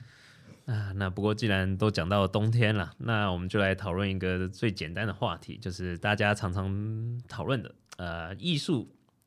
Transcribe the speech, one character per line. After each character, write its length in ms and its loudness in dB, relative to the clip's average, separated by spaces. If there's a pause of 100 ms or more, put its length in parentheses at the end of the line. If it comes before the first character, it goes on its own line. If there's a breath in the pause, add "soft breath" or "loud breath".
(680 loud breath)
啊， 300 -2
那 120 2
不 140 -2
过 100 4
既 140 0
然 300 4
都 120 4
讲 200 0
到 180 6
冬 240 2
天 240 4
了， 240 -2
那 320 0
我 80 -2
们 100 -4
就 120 2
来 120 4
讨 200 -2
论 180 0
一 80 -2
个 300 0
最 220 -2
简 220 -6
单 140 -4
的 80 -4
话 240 -2
题， 180 -14
就 140 -8
是 280 -6
大 180 2
家 180 4
常 180 -2
常 760 -4
讨 160 -8
论 180 0
的， 100 -12 (260)
呃， 360 -6
艺 240 -2
术， 340 -2 (340)